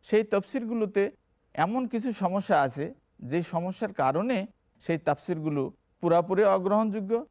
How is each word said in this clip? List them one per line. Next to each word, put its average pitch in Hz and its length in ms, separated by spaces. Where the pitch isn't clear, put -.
সেই 214 240
তাফসিরগুলোতে 214 680
এমন 233 180
কিছু 233 160
সমস্যা 190 340
আছে 139 180
যে 160 80
সমস্যার 185 380
কারণে 175 340
সেই 165 220
তাফসিরগুলো 151 560
পুরাপুরি 175 420
অগ্রহণযোগ্য 202 560